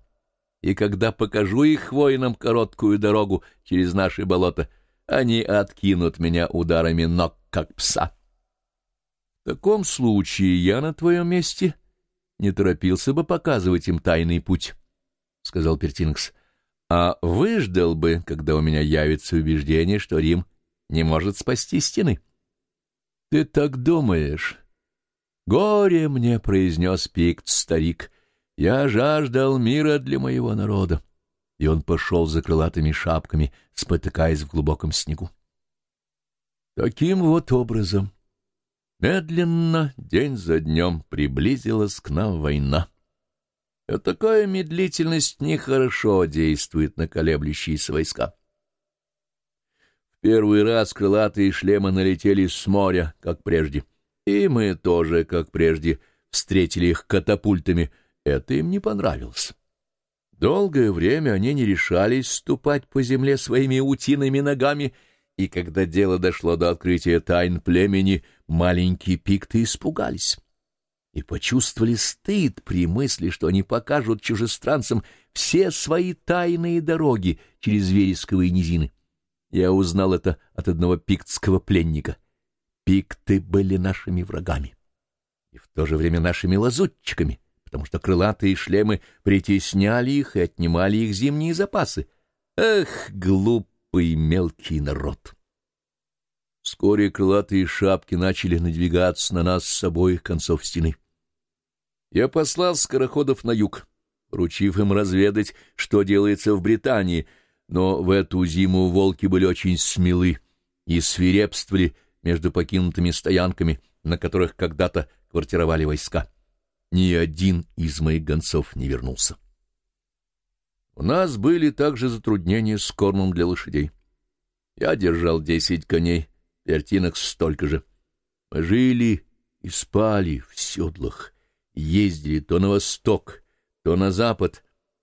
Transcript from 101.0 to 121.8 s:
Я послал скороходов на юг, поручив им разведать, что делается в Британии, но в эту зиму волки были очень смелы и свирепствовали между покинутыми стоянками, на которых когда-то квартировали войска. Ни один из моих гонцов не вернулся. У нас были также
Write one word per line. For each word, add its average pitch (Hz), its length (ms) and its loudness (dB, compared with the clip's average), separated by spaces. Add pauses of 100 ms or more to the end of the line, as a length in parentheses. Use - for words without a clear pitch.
Я 113 180 0
послал 165 480 -2
скороходов 135 640 -2
на 120 80 -2
юг, 104 380 -2 (420)
поручив 92 480 -2
им 101 140 2
разведать, 101 600 2 (220)
что 101 300 2
делается 101 500 2
в 92 80 -2
Британии, 98 640 0 (400)
но 92 360 0
в 92 80 0
эту 92 340 2
зиму 92 440 2
волки 98 380 2
были 92 200 4
очень 90 300 0
смелы 90 600 2 (480)
и 85 140 0
свирепствовали 92 960 0 (260)
между 85 300 -2
покинутыми 87 580 0
стоянками, 90 720 0 (220)
на 82 120 -2
которых 87 380 -2
когда-то 87 560 -4 (180)
квартировали 82 560 0
войска. 76 460 -4 (640)
Ни 90 220 4
один 85 600 0
из 80 260 -6
моих 78 220 0
гонцов 78 540 -4
не 64 100 -6
вернулся. 64 500 -6 (1600)
У - 80 -10
нас 151 340 0
были 151 340 2
также 135 380 -2